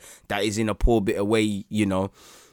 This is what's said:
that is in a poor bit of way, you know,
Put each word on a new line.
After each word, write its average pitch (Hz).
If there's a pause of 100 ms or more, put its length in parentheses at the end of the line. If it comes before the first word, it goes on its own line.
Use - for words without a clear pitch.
(260)
that 104
is 107
in 110
a 101
poor 113
bit 98
of 101
way, 107
you 107
know, 95 (420)